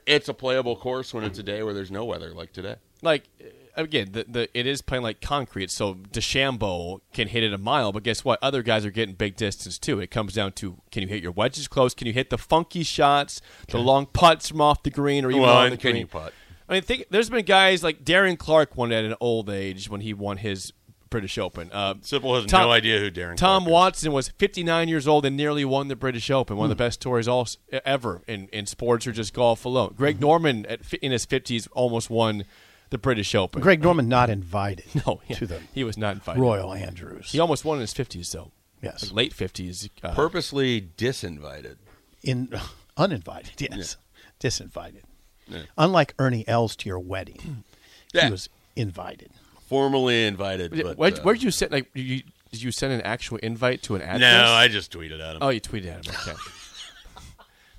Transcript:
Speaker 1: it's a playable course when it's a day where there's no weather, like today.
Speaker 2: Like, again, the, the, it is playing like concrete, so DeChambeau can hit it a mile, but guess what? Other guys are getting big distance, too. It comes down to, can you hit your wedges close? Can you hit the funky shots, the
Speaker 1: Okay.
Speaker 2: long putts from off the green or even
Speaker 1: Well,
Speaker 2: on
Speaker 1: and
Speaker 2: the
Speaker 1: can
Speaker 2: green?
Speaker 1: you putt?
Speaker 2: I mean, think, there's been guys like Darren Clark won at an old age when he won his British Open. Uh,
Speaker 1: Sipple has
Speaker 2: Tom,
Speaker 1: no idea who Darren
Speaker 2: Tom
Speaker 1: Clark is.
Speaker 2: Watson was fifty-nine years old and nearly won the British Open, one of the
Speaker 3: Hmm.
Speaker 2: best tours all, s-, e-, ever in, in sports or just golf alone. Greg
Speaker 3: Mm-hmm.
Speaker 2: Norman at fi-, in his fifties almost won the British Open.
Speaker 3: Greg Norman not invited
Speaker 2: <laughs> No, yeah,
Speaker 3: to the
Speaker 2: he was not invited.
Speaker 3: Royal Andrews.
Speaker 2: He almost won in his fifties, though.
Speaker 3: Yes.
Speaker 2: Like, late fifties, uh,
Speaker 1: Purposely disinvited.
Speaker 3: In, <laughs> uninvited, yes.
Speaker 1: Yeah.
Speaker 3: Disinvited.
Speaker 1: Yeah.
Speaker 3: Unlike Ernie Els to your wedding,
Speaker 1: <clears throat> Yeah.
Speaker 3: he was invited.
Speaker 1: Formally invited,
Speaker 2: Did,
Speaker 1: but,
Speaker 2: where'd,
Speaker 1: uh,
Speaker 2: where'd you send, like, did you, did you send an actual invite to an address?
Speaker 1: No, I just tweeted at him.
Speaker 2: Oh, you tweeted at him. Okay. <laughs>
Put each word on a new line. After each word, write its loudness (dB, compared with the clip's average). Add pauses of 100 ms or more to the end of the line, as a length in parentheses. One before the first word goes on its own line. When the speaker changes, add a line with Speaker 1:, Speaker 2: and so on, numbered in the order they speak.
Speaker 1:
it's 4
a -6
playable -2
course -6
when -6
it's -6
a -12
day -6
where -4
there's -8
no -6
weather, -8
like -14
today. -10 (260)
Speaker 2:
Like, 2 (520)
again, -2
the, -6
the, -4
it -2
is -4
playing -4
like -6
concrete, -4
so -2
DeChambeau -2 (140)
can -2
hit -2
it 0
a -6
mile, 0
but -8
guess -4
what? 2
Other 0
guys 0
are -4
getting -2
big -4
distance, -6
too. -2
It -8
comes -4
down -2
to, -10 (140)
can -4
you -4
hit -6
your -6
wedges -2
close? 2
Can -10
you -2
hit -2
the -2
funky 0
shots, 2 (260)
the -4
Speaker 1:
Okay. 0
Speaker 2:
long 6
putts 4
from -2
off 4
the -2
green 0
or 2
even 4
Speaker 1:
Well, 10
Speaker 2:
on 8
Speaker 1:
and 2
Speaker 2:
the -6
Speaker 1:
can 0
Speaker 2:
green? -2
Speaker 1:
you -10
putt? -12 (360)
Speaker 2:
I 0
mean, 0
think, -4
there's 0
been 0
guys 6
like -2
Darren 4
Clark 4
won 0
at 2
an -4
old 0
age -6
when -8
he -6
won -4
his -6 (380)
British -6
Open. -6
Uh, -2
Speaker 1:
Sipple -2
has 0
Speaker 2:
Tom, 6
Speaker 1:
no 4
idea 4
who -2
Darren -8
Speaker 2:
Tom 4
Speaker 1:
Clark -4
is. 2
Speaker 2:
Watson 4
was -2
fifty-nine 0
years 0
old 4
and 0
nearly 0
won 0
the -6
British -4
Open, 0
one 0
of 0
the -4
Speaker 3:
Hmm. 2
Speaker 2:
best -6
tours 0
all, 2
s-, -6 (140)
e-, -4
ever -2
in, -10
in -8
sports 0
or -4
just -6
golf 2
alone. 0
Greg 0
Speaker 3:
Mm-hmm. -6
Speaker 2:
Norman 4
at -10
fi-, -8
in -2
his 0
fifties -2
almost 0
won 0 (440)
the -4
British 0
Open. 0
Speaker 3:
Greg 6
Norman 4
not 4
invited -4 (100)
Speaker 2:
<laughs> -2
No, -2
yeah, -8
Speaker 3:
to -6
the -10 (140)
Speaker 2:
he -4
was -6
not -4
invited. -6
Speaker 3:
Royal 0
Andrews. -12
Speaker 2:
He 0
almost 2
won 0
in -2
his -6
fifties, -6
though. -12 (300)
Speaker 3:
Yes. -10
Speaker 2:
Like, -12
late 0
fifties, -8 (160)
uh, -4
Speaker 1:
Purposely 0 (160)
disinvited. -6 (480)
Speaker 3:
In, -2 (260)
<laughs> -16
uninvited, -4
yes. -8 (440)
Speaker 1:
Yeah. 0
Speaker 3:
Disinvited. -10 (440)
Speaker 1:
Yeah. -12 (160)
Speaker 3:
Unlike 4
Ernie 0
Els 2
to -10
your -6
wedding, -10 (260)
Speaker 1:
<clears throat> -20
Yeah. 4
Speaker 3:
he 2
was -8 (260)
invited. -8 (380)
Speaker 1:
Formally 2
invited, -4
Speaker 2:
Did, -4
Speaker 1:
but, -6
Speaker 2:
where'd, 2
Speaker 1:
uh, -10
Speaker 2:
where'd 4
you 2
send, -2
like, -2
did -6
you, -4 (300)
did -12
you -4
send -2
an -2
actual -6
invite -2
to -2
an -6
address? -4
Speaker 1:
No, 10
I 8
just 0
tweeted -12
at -10
him. -12
Speaker 2:
Oh, 2
you 0
tweeted -8 (100)
at -16
him. -10 (140)
Okay. -10
<laughs> -14 (1300)